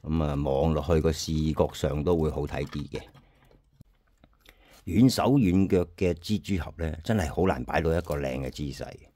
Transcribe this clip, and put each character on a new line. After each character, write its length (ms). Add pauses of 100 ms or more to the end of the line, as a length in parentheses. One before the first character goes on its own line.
噉 220
啊， 100
望 380
落 100
去 200
個 100
視 400
覺 220
上 280
都 140
會 140
好 160
睇 200
啲 220
嘅。 140 (1800)
軟 240
手 140 (120)
軟 340
腳 160 (120)
嘅 180
蜘 260
蛛 200
俠 160
呢， 160 (120)
真 120
係 160
好 140
難 180
擺 160
到 160
一 40
個 160
靚 240
嘅 100
姿 140 (200)
勢。 80 (240)